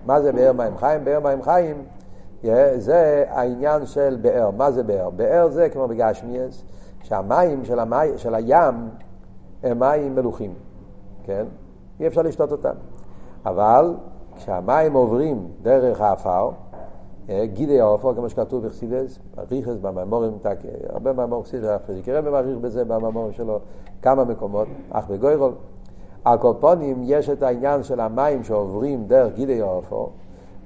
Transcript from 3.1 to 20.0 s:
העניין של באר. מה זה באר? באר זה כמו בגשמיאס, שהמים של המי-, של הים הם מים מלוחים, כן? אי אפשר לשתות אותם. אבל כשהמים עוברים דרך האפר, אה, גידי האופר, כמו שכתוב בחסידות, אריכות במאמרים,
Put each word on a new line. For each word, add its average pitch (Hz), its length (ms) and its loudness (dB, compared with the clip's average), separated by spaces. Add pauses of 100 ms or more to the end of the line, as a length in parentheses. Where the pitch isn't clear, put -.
העניין 131 580 0
של 139 340 0
באר. 113 300 4
מה 127 200 2
זה 123 120 2
באר? 98 280 0
באר 139 380 4
זה 151 200 2
כמו 135 200 -2
בגשמיאס, 120 760 -2 (380)
שהמים 131 600 0
של 120 140 -2
המי-, 123 400 0
של 113 160 -4
הים 120 540 2 (760)
הם 120 160 0
מים 139 360 2
מלוחים, 113 400 -2 (720)
כן? 98 200 -4 (560)
אי 156 60 0
אפשר 160 160 2
לשתות 147 300 0
אותם. 143 220 -2 (720)
אבל 113 480 6 (420)
כשהמים 120 560 0
עוברים 123 560 2 (140)
דרך 123 380 4
האפר, 98 500 0 (800)
אה, 101 180 -2
גידי 127 340 2
האופר, 110 340 4
כמו 120 140 -4
שכתוב 113 380 -4
בחסידות, 123 520 -6 (200)
אריכות 113 420 -6
במאמרים, 101 520 -2 (100)